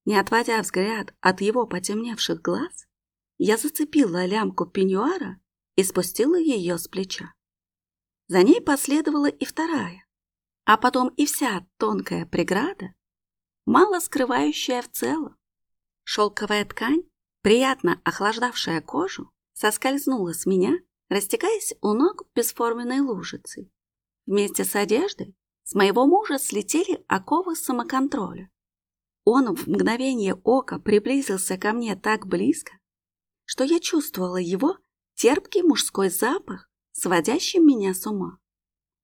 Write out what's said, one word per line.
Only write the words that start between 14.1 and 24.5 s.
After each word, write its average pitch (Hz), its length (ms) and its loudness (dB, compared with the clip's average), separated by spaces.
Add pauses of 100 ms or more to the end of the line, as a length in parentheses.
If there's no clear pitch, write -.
в - 80 -14
целом. 277 480 -4 (640)
Шёлковая 208 600 -2
ткань, 277 380 -2 (380)
приятно 233 600 2
охлаждавшая 208 800 -2
кожу, - 500 -6 (220)
соскользнула 247 800 -2
с - 120 -10
меня, 196 340 2 (300)
растекаясь 427 720 -2
у 208 120 2
ног 339 300 0 (120)
бесформенной 240 640 -2
лужицей. 196 720 -6 (540)
Вместе 202 400 0